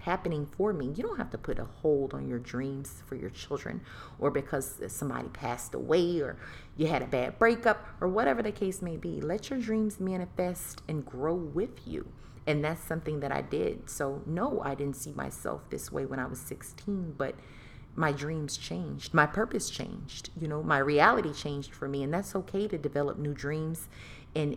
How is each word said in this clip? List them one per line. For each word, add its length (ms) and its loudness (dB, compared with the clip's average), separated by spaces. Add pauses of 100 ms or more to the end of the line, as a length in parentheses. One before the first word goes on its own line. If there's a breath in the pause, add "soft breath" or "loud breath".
happening 440 0
for 280 2
me. 220 -2
You 80 0
don't 140 -2
have 140 -4
to 60 -4
put 200 -2
a 80 -2
hold 480 2
on 140 -4
your 120 -2
dreams 680 -6
for 80 -6
your 160 -6
children, 500 -4 (380 loud breath)
or 100 4
because 580 0
somebody 420 -4
passed 440 -4
away, 480 4
or 160 -2 (400 loud breath)
you 100 4
had 140 4
a 60 -2
bad 320 2
breakup, 460 6 (140)
or 80 2
whatever 360 4
the 80 0
case 300 0
may 160 -2
be. 240 -4
Let 280 0
your 100 0
dreams 400 2
manifest 880 -2
and 180 0
grow 280 0
with 540 -2
you. 200 -4 (400 soft breath)
And 160 4
that's 200 0
something 380 -2
that 100 0
I 100 2
did. 480 -2
So 380 -2
no, 360 0
I 120 -2
didn't 220 -2
see 160 -8
myself 580 -4
this 200 -6
way 140 0
when 140 -4
I 80 -2
was 120 -6
sixteen, 800 -6
but 160 0 (600 loud breath)
my 160 4
dreams 460 -2
changed. 560 -4
My 120 10
purpose 440 0
changed. 600 -8 (100)
You 100 -2
know, 120 -2
my 180 6
reality 540 8
changed 400 -4
for 140 -6
me. 160 0
And 100 0
that's 220 -2
okay 320 0
to 100 -2
develop 400 0
new 160 -2
dreams 540 -2 (480 loud breath)
and, 220 2